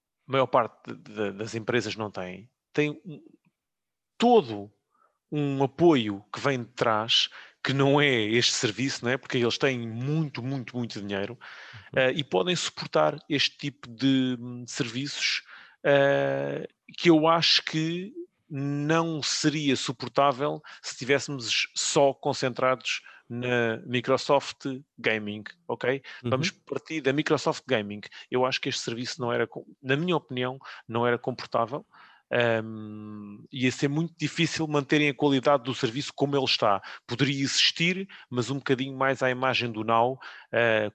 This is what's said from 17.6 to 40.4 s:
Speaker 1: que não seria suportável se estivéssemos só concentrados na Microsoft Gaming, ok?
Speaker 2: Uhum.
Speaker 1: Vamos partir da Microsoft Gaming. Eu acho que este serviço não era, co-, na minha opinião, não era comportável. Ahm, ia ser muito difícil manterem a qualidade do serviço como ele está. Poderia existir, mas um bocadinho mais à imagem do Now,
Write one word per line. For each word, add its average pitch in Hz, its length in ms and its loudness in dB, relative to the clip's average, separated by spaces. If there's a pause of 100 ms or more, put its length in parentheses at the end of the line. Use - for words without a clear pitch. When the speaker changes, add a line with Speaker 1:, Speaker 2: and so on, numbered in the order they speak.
Speaker 1:
que 170 480 -2 (360)
não 147 760 0
seria 143 540 0
suportável 139 840 0 (220)
se - 100 -10
estivéssemos 127 840 -2
só 139 360 4
concentrados 131 880 -2 (260)
na 120 480 0 (100)
Microsoft 127 800 0 (340)
Gaming, 107 460 -2 (240)
ok? 127 340 -2 (220)
Speaker 2:
Uhum. 120 60 -2
Speaker 1:
Vamos 143 200 0
partir - 500 -8
da 131 120 2
Microsoft 147 560 0
Gaming. 104 320 -2 (280)
Eu 127 160 2
acho 127 160 0
que - 80 -6
este 127 120 -4
serviço 120 400 -6
não 120 120 -2
era, 117 140 2
co-, - 180 -12 (160)
na 135 160 0
minha 170 200 0
opinião, 127 420 -4 (300)
não 117 180 0
era 120 100 2
comportável. 117 680 -4 (460)
Ahm, 107 1200 -4
ia 127 200 0
ser - 160 0
muito 156 280 -2
difícil 156 520 -2
manterem 147 400 2
a 139 60 0
qualidade 139 500 2
do 127 100 -4
serviço 131 400 -4
como 143 220 0
ele 131 80 2
está. 104 360 2 (260)
Poderia 139 360 0
existir, 180 680 0 (200)
mas 123 220 -2
um 139 60 -2
bocadinho 135 400 -2
mais 135 260 0
à 127 80 2
imagem 123 400 0
do 110 140 -6
Now, 117 340 2 (340)